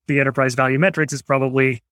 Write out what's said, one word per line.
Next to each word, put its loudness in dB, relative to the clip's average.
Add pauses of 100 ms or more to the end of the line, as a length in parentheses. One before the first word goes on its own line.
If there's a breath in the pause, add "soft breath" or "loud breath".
the 2
enterprise 0
value 0
metrics 0
is -10
probably, 0